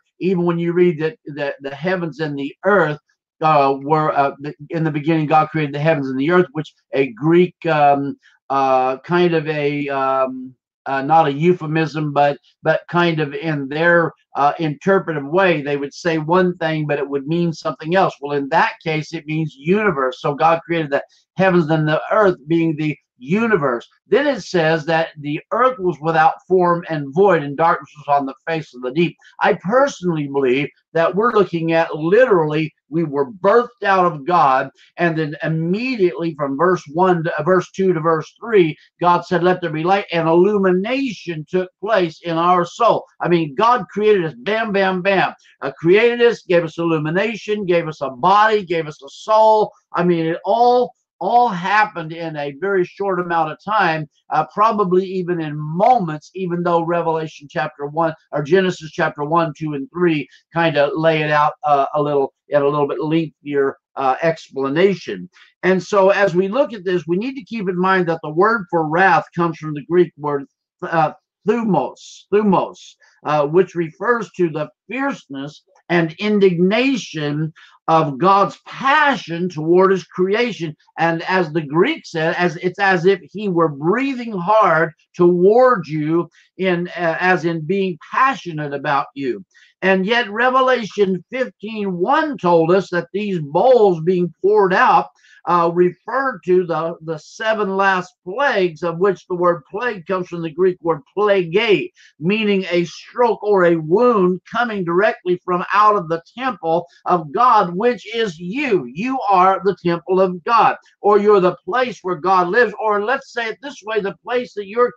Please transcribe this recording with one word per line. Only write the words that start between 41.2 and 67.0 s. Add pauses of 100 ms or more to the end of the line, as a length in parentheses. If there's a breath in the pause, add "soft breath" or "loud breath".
took (100)
place
in
our
soul. (160 soft breath)
I
mean,
God
created
us,
bam,
bam,
bam. (260 soft breath)
Uh,
created
us,
gave
us
illumination,
gave
us
a
body,
gave
us
a
soul. (200 soft breath)
I
mean,
it
all, (280)
all
happened
in
a
very
short
amount
of
time, (220)
uh,
probably
even
in
moments,
even
though
Revelation
chapter
one, (160 soft breath)
or
Genesis
chapter
one,
two,
and
three (260 soft breath)
kinda
lay
it
out, (100)
uh,
a
little, (180)
in
a
little
bit
lengthier, (200)
uh,
explanation. (360 soft breath)
And
so
as
we
look
at
this,